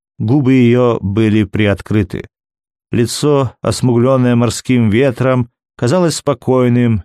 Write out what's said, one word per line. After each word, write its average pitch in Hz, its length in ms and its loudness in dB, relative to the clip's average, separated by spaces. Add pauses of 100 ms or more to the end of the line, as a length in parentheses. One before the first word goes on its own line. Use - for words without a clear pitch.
(180)
Губы 127 340 0
её 123 480 2
были 107 440 0
приоткрыты. 101 840 -4 (640)
Лицо, 127 680 0
осмуглённое 123 760 0
морским 117 540 0
ветром, 127 580 0 (300)
казалось 160 380 0
спокойным, 123 880 0